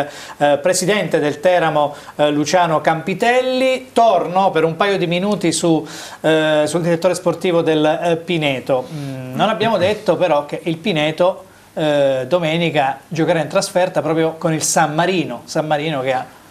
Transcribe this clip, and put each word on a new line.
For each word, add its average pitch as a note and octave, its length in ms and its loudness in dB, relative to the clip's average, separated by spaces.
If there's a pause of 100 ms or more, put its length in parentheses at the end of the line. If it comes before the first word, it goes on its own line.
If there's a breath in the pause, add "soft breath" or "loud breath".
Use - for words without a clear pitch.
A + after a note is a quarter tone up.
(380 loud breath)
eh, C#3+ 240 2
presidente F3+ 580 0
del D3 200 -2
Teramo, D#3 560 2 (200 loud breath)
eh, D3+ 140 2
Luciano D3+ 520 2
Campitelli. B3 1120 0
Torno F#3 600 4
per D#3 120 2
un D#3+ 120 0
paio G3+ 240 2
di F3 80 -2
minuti F3 440 0
su, D#3+ 340 0 (360 loud breath)
eh, D#3 460 2
sul E3 140 -2
direttore E3+ 340 0
sportivo E3+ 480 0
del, D#3 220 2 (180)
eh, E3+ 140 0
Pineto. C#3 760 -2
Mm, C3 420 -10
non F#3 140 2
abbiamo G#3+ 280 0
detto F#3 380 0
però D3 300 2
che - 200 -8
il D#3+ 120 -2
Pineto, E3 680 0 (280 loud breath)
eh, C#3+ 540 0
domenica D#3 800 0
giocherà D#3+ 320 0
in D3 80 -2
trasferta F#3 560 -2
proprio D#3+ 340 0
con E3 160 -2
il D#3 100 -2
San D#3 300 0
Marino, D#3 520 -2
San D#3 200 -4
Marino D3+ 360 -2
che C3 120 -2
ha B2+ 120 -4 (260 loud breath)